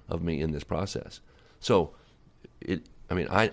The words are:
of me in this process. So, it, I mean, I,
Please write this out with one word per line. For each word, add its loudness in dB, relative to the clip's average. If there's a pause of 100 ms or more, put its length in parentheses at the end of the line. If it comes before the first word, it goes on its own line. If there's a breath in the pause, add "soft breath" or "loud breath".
of -4
me 0
in 0
this -6
process. -6 (400 soft breath)
So, 4 (680 soft breath)
it, -4 (260)
I -2
mean, 0
I, 4